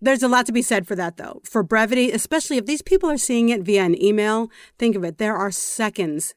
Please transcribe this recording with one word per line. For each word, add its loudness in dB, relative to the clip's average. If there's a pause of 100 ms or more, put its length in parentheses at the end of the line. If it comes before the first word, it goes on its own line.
there's 2
a 4
lot 4
to -2
be 2
said 0
for -6
that, -6
though. -16
For -2
brevity, 2
especially -2
if -2
these -4
people 2
are -2
seeing 2
it -2
via 2
an 2
email, 2 (300)
think 2
of -4
it. -8
There -2
are -2
seconds -4